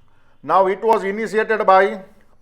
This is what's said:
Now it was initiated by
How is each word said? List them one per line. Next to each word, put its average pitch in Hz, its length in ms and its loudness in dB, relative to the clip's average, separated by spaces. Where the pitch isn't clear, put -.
Now 180 220 2
it 196 160 -4
was 220 220 0
initiated 214 600 -4
by 190 180 4